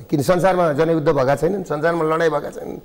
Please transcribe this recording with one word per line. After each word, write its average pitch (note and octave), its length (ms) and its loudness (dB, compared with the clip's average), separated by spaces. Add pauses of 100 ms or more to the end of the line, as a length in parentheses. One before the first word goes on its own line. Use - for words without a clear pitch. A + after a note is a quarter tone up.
किन D3 120 0
संसारमा F3 520 2
जनयुद्ध D#3+ 360 2
भएका C#3 260 2
छैनन्, F#3 280 -2
संसारमा D#3 520 -2
लडाइँ E3 160 2
भएका D3 180 -4
छैनन्। - 360 -12